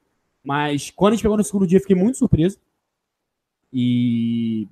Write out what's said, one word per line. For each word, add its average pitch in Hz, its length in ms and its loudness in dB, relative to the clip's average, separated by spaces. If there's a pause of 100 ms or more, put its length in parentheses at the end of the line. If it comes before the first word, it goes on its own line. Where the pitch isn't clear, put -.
(440)
mas 147 460 -4
quando 202 240 2
a - 20 0
gente 208 60 -4
pegou 214 160 0
no 214 60 0
segundo 196 240 -2
dia, 185 100 4
eu 185 40 4
fiquei 190 140 2
muito 202 220 0
surpreso, 190 400 2 (1160)
e 117 1000 -2